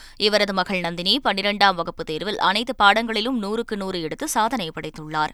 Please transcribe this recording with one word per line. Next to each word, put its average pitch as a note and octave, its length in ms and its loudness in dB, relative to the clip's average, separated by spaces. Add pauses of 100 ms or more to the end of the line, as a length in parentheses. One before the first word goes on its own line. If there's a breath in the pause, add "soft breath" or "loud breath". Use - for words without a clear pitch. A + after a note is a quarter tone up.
(180 loud breath)
இவரது G3+ 360 2
மகள் F#3 260 0
நந்தினி F3 440 0
பனிரெண்டாம் G3+ 520 2
வகுப்பு E3 280 -6
தேர்வில் D#3+ 360 -4
அனைத்து G#3+ 360 0
பாடங்களிலும் A3 680 4
நூறுக்கு A3 320 -4
நூறு F#3+ 260 -4
எடுத்து D#3+ 260 -6
சாதனை A3 440 0
படைத்துள்ளார். D#3 640 -4